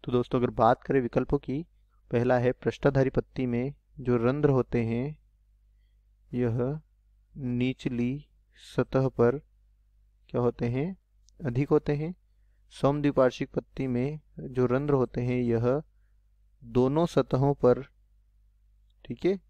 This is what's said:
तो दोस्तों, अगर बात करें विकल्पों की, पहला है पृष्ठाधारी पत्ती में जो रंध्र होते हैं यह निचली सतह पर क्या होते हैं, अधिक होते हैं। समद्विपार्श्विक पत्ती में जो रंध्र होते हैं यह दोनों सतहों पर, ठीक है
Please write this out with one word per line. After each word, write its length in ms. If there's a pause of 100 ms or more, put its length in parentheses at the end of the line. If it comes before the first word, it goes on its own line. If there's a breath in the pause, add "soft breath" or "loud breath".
तो 80
दोस्तों, 280
अगर 100
बात 320
करें 180
विकल्पों 380
की, 220 (500)
पहला 280
है 160
पृष्ठाधारी 560
पत्ती 360
में 280 (260)
जो 160
रंध्र 320
होते 360
हैं 320 (1120)
यह 500 (540)
निचली 920 (320)
सतह 520
पर 280 (920)
क्या 100
होते 260
हैं, 300 (440)
अधिक 300
होते 240
हैं। 200 (600)
समद्विपार्श्विक 760
पत्ती 360
में 340 (200)
जो 260
रंध्र 280
होते 260
हैं 180
यह 440 (800)
दोनों 440
सतहों 480
पर, 280 (1200)
ठीक 200
है 120 (140)